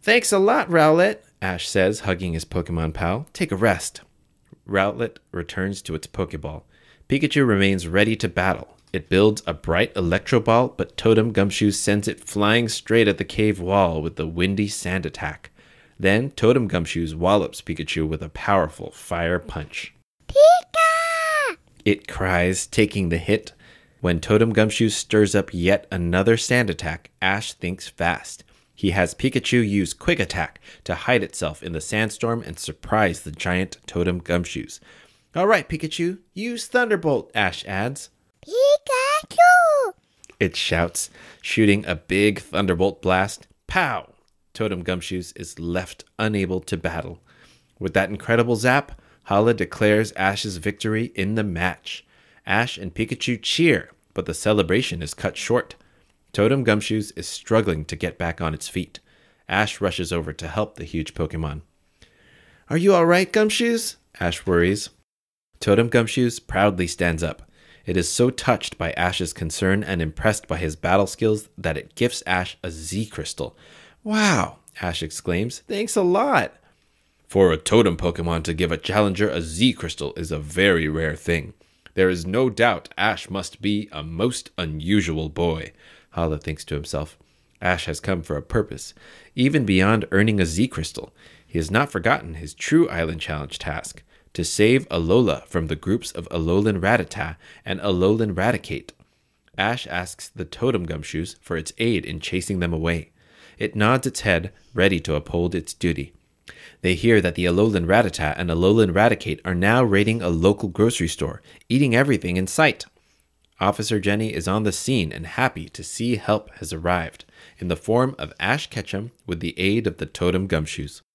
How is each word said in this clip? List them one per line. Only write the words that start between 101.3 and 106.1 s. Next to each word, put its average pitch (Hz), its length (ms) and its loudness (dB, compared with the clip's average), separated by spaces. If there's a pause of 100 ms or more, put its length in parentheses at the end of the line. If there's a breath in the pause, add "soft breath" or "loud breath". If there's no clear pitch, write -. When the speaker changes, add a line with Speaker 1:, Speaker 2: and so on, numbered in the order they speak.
Speaker 1:
for - 160 -6
its 80 220 -8
aid 113 260 0
in 80 140 -10
chasing 92 400 -4
them 85 140 -2
away. 82 380 -2 (500 soft breath)
It 107 160 -4
nods 120 320 2
its - 140 -8
head, 87 300 0 (220)
ready 95 240 4
to 78 160 -4
uphold 85 400 -2
its 80 180 -6
duty. 71 400 -2 (680 soft breath)